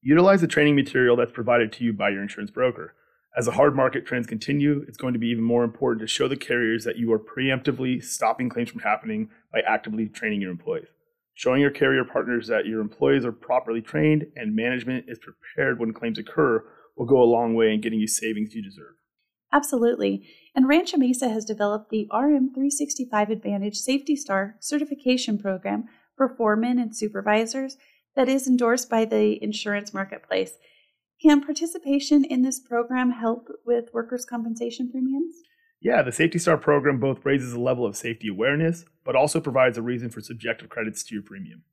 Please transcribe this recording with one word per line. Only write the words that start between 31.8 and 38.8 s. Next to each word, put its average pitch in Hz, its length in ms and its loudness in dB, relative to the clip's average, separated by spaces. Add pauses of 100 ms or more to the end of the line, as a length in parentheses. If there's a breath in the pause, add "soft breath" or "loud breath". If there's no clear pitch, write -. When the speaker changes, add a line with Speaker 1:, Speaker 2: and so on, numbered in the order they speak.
Speaker 2:
in 254 160 0
this 262 180 0
program 247 520 -2
help 233 360 -4 (160)
with 233 300 0
workers' 233 320 -6
compensation 233 640 -6
premiums? 269 460 -2 (440)
Speaker 1:
Yeah, 120 220 2
the 127 100 0
Safety 165 280 0
Star 165 180 2
program 143 420 2
both 135 240 -2
raises 131 300 0
a 120 60 -6
level 123 260 0
of 101 100 -4
safety 113 320 -6
awareness, 143 580 0 (200)